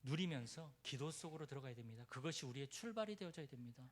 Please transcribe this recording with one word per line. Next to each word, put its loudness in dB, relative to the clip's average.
누리면서 2
기도 2
속으로 -2
들어가야 -2
됩니다. -6
그것이 2
우리의 0
출발이 2
되어져야 -2
됩니다. -6